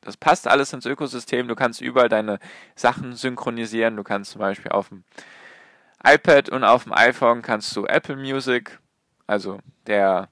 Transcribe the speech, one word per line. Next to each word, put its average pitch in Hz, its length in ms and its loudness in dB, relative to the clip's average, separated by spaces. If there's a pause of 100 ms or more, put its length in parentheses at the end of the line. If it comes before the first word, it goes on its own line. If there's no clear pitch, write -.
Das - 160 -16
passt - 280 2
alles 139 280 0
ins 127 100 -14
Ökosystem, 123 640 -6
du 120 60 -4
kannst 120 260 -4
überall 123 300 2
deine 107 280 -2 (360)
Sachen 123 400 -2
synchronisieren, 113 800 -4
du 104 60 -10
kannst 101 300 -8
zum 104 80 -12
Beispiel 98 300 -4
auf 98 200 -2
dem 95 140 -20 (960)
iPad 147 460 6
und 127 160 -4
auf 117 200 4
dem - 100 -8
iPhone 120 480 2
kannst 107 340 -6
du 101 80 -6
Apple 143 320 -4
Music, 135 640 -4 (480)
also 101 340 -6 (260)
der 98 460 0